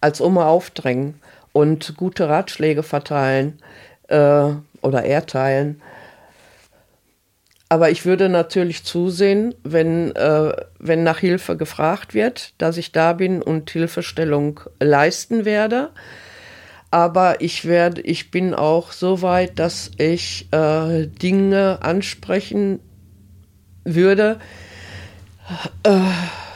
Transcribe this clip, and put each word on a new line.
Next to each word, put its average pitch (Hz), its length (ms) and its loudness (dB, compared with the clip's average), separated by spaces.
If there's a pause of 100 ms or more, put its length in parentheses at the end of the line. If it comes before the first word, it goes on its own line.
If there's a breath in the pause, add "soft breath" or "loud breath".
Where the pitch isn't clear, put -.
als 151 220 0
Oma 175 240 4
aufdrängen 147 760 0 (320 soft breath)
und 151 440 2
gute 185 320 -2
Ratschläge 156 540 0
verteilen, 143 760 -2 (500 loud breath)
äh, 147 400 4 (320)
oder 135 240 0
erteilen. 139 760 -2 (1900 loud breath)
Aber 165 220 4
ich 165 160 -4
würde 185 220 2
natürlich 175 560 0
zusehen, 196 680 0 (100)
wenn, 165 500 0
äh, 151 380 2 (260)
wenn 165 240 0
nach 165 160 2
Hilfe 180 380 -2
gefragt 160 580 -4
wird, 220 440 -2
dass 165 180 -2
ich 170 160 -12
da 165 200 2
bin 185 300 -2
und 156 280 -4
Hilfestellung 160 880 -2 (200)
leisten 156 640 2
werde. 220 460 -2 (1000 loud breath)
Aber 170 480 4
ich - 260 -6
werde, 170 360 2
ich - 280 -6
bin 180 240 -2
auch 160 380 0
so 185 280 -2
weit, 180 380 0
dass 165 400 -4
ich, - 540 -2
äh, 160 560 0
Dinge 196 760 0
ansprechen 196 960 -2 (1040)
würde, 196 560 2 (1400 loud breath)
äh, 202 160 4 (580 loud breath)